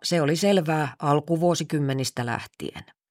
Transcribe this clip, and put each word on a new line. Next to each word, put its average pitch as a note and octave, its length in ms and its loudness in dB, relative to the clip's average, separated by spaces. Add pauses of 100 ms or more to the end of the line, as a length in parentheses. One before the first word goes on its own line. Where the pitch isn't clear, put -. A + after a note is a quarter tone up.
se F3 180 0
oli D3 140 2
selvää D#3+ 640 2
alkuvuosikymmenistä D3 1300 0
lähtien. - 580 -8 (280)